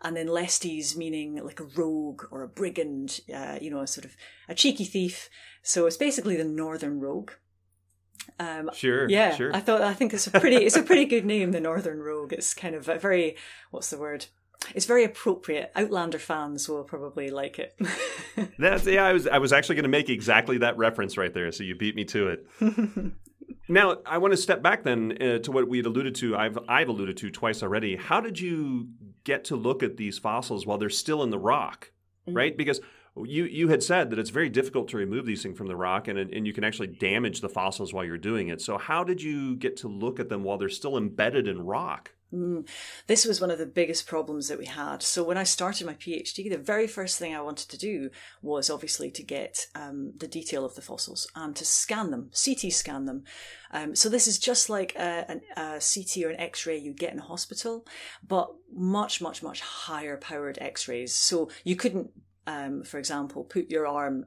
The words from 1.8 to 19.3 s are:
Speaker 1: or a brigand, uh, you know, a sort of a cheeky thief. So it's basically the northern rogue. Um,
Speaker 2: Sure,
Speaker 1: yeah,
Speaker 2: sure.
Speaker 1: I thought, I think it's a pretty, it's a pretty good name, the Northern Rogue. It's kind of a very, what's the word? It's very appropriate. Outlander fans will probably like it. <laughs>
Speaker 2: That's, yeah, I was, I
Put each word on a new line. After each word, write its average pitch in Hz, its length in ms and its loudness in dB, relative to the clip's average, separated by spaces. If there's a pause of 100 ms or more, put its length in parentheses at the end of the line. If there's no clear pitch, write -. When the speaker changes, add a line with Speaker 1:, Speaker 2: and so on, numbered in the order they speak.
Speaker 1:
or 135 140 -10
a 123 40 -10
brigand, 147 760 -4 (120)
uh, 139 260 -8
you 156 120 -8
know, 139 80 -4
a 139 80 -6
sort - 180 -6
of - 100 -20 (320)
a 165 60 -10
cheeky 214 320 4
thief. 180 460 -2 (320)
So 170 240 4
it's 165 100 0
basically 247 400 2
the 160 60 0
northern 156 560 -4
rogue. 151 320 -6 (1080)
Um, 160 340 -6
Speaker 2:
Sure, 127 360 2
Speaker 1:
yeah, 196 260 6
Speaker 2:
sure. 135 200 0
Speaker 1:
I 196 40 0
thought, 220 220 4
I 202 120 4
think 214 200 2
it's 202 120 0
a 196 60 -4
pretty, 254 240 8
it's 220 220 8
a 311 60 8
pretty 311 220 10
good 226 200 4
name, 202 260 2
the 170 80 2
Northern 160 400 -2
Rogue. 151 340 -6
It's - 220 -2
kind 170 180 -6
of 147 160 -4
a 165 80 2
very, 175 380 4 (340)
what's - 220 -6
the 143 80 -8
word? 147 260 -6 (480)
It's 190 140 0
very 240 160 8
appropriate. 180 720 0
Outlander 180 420 0
fans 147 500 -4
will 147 180 -4
probably 139 440 -6
like 139 300 -6
it. - 200 -8 (400)
<laughs> - 380 -6
Speaker 2:
That's, 185 280 6
yeah, 196 200 8
I 185 80 8
was, 151 140 4
I 143 100 6